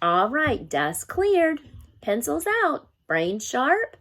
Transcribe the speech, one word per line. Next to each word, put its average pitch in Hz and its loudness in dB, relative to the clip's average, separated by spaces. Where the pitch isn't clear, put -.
All 175 2
right, 269 -2
dust 151 -2
cleared, 349 2
pencils 254 -2
out, 311 -2
brain 165 -2
sharp. 247 0